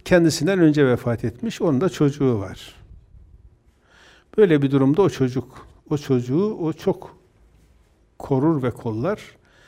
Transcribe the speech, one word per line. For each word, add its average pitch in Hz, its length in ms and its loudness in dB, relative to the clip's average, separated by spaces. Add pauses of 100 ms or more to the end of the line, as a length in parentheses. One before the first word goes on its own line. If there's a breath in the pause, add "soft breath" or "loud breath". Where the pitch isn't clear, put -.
kendisinden 170 540 2
önce 151 280 4
vefat 123 380 -2
etmiş, - 380 -8
onun 151 180 0
da 185 80 0
çocuğu 139 500 0
var. 92 360 -12 (1600 soft breath)
Böyle 165 260 6
bir 139 80 2
durumda 139 320 2
o 180 60 4
çocuk, 127 580 -6 (240)
o 151 80 -2
çocuğu 135 560 -2
o 160 180 -6
çok - 460 -8 (1000)
korur 143 440 -2
ve 123 80 -2
kollar. 120 680 -8 (320 soft breath)